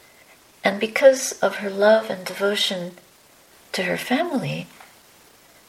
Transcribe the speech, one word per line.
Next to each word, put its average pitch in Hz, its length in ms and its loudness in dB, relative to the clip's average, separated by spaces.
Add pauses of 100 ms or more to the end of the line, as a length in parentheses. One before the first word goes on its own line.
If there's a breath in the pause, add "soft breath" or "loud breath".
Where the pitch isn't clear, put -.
(640 soft breath)
And 202 160 -2
because 262 640 4
of 190 160 0
her 202 120 -6
love 214 400 4
and 185 160 -8
devotion 190 720 -4 (760)
to 190 120 -4
her 175 140 -2
family, 240 680 -4 (1000)